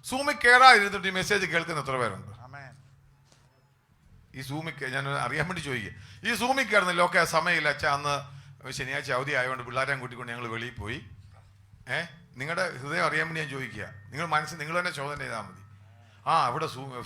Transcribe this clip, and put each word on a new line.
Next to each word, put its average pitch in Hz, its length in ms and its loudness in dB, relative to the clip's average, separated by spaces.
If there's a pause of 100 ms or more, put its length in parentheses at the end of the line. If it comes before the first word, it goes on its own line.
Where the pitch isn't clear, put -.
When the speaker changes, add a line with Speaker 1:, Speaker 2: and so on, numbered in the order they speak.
Speaker 1:
സൂമിൽ 277 340 0
കയറാതിരുന്നിട്ട് 220 680 8
ഈ - 80 -8
മെസ്സേജ് 190 340 2
കേൾക്കുന്ന 160 320 -2
എത്ര 135 160 -2
പേരുണ്ട്? 98 300 -2 (140)
Speaker 2:
ആമേൻ. 135 260 -18 (1700)
Speaker 1:
ഈ 131 120 -10
സൂമിൽ 156 300 -6
കേ-, 135 160 -6
ഞാൻ 139 100 -2 (220)
അറിയാൻ 147 220 -2
വേണ്ടി 180 200 -6
ചോദിക്കുക, 107 240 -4 (340)
ഈ 226 140 -2
സൂമിൽ 254 300 2
കയറുന്നില്ല, 180 380 4
ഓക്കെ, 175 120 4 (140)
സമയമില്ല 160 400 4
അച്ഛാ, 147 220 2
അന്ന് 143 180 0 (640)
ശനിയാഴ്ച 139 400 -4
അവധി 135 200 -2
ആയതുകൊണ്ട് 127 280 -2
പിള്ളേരെയും 135 340 0
കൂട്ടിക്കൊണ്ട് 120 320 -10
ഞങ്ങൾ 120 220 -6
വെളിയിൽ 120 260 -8
പോയി. 110 180 -6 (960)
ഏ, - 20 -2 (420)
നിങ്ങളുടെ 170 260 -2 (160)
ഹൃദയം 156 280 -2
അറിയാൻ 156 180 0
വേണ്ടി 160 160 -4
ഞാൻ 147 120 -6
ചോദിക്കുക, 110 300 -8 (260)
നിങ്ങൾ 147 140 -6 (100)
മനസ്സ് 156 260 -2
നിങ്ങൾ 156 180 -6
തന്നെ 175 200 -2
ചോദന 143 240 -6
ചെയ്താൽ 117 240 -6
മതി. - 160 -18 (680)
ആ, 151 40 4 (160)
അവിടെ 151 260 -2
സൂ-, 135 180 -12 (120)